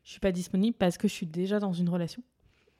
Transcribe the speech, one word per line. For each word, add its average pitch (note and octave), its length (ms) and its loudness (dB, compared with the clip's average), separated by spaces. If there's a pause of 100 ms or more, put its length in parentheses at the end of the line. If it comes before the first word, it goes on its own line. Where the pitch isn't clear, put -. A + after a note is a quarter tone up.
Je - 60 -20
suis - 100 -18
pas F#3+ 120 2
disponible F#3+ 460 0
parce F3+ 200 2
que G#3 100 2
je - 60 2
suis F3+ 120 -6
déjà F#3 340 -2
dans G3 120 -2
une F3 160 2
relation », F3 340 -2 (580)